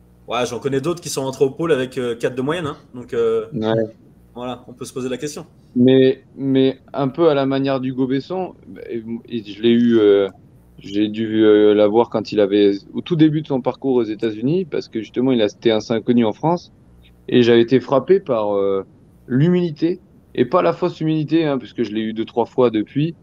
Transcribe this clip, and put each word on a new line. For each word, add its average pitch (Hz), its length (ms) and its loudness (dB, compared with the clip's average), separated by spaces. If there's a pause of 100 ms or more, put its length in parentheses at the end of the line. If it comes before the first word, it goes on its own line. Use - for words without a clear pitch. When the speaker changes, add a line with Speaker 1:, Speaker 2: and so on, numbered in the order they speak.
(260)
Speaker 1:
Ouais, 120 200 -2
j'en 120 120 -8
connais 135 220 -2
d'autres 165 200 -4
qui - 80 -14
sont 139 160 -6
rentrés 135 200 0
au 135 60 0
pôle 160 220 -2
avec, 127 240 -2
euh, 123 180 -4
quatre 123 200 -4
de 127 80 -6
moyenne, 156 240 -4
hein. 147 100 -8 (180)
Donc, 123 200 -14
euh, 113 380 0
Speaker 2:
Ouais. 110 200 -2 (640)
Speaker 1:
voilà, 123 340 -12
on 123 60 -20
peut 127 100 -14
se - 80 -16
poser 127 160 -8
la 127 80 -6
question. 151 300 -12 (280)
Speaker 2:
Mais, 131 480 4 (140)
mais 131 420 0 (140)
un 139 160 -4
peu 165 220 2
à 147 40 2
la 139 120 0
manière 135 340 -2
d'Hugo 131 260 -4
Besson, 170 480 -6 (360)
et, 113 120 -8 (260)
et 117 140 -8
je 101 200 -14
l'ai 117 80 4
eu, 117 280 4
euh, 101 300 6 (500)
j'ai 101 300 -4
dû, 110 360 0
euh, 104 280 8
la 104 140 4
voir 113 240 2
quand 104 200 -6
il 107 100 -2
avait, 101 320 4 (200)
au 117 80 -6
tout 175 160 -4
début 156 240 2
de 151 60 -12
son 131 160 -4
parcours 127 320 -4
aux 123 80 2
États-Unis, 113 640 -4
parce 101 220 -8
que 113 120 -8
justement, 123 320 -2
il 120 80 2
a, 104 80 2
c'était - 220 -2
assez 110 240 -2
inconnu 120 320 0
en 104 60 0
France, 170 400 -4 (560)
et 123 140 4
j'avais 117 200 6
été 120 180 2
frappé 139 400 0
par, 110 340 -2
euh, 98 300 0 (440)
l'humilité, 165 720 0 (340)
et 127 100 0
pas 180 160 0
la 170 140 0
fausse 170 260 -6
humilité, 156 460 0
hein, 139 100 -2
puisque 120 280 -6
je 104 80 -8
l'ai 110 100 -4
eu 110 100 -6
deux, 110 140 -6
trois 117 180 -2
fois 123 260 2
depuis. 135 520 -4